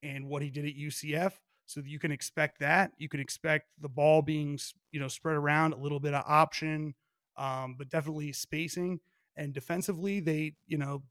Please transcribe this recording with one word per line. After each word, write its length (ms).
and 260
what 140
he 80
did 160
at 80
U 160
C 240
F. 260
So 160
you 140
can 140
expect 480
that. 360
You 120
can 100
expect 520
the 80
ball 340
being 320
s-, 180
you 80
know, 80
spread 260
around, 380
a 60
little 200
bit 160
of 100
option, 680
um, 400
but 120
definitely 440
spacing. 680
And 160
defensively, 680
they, 340
you 100
know, 320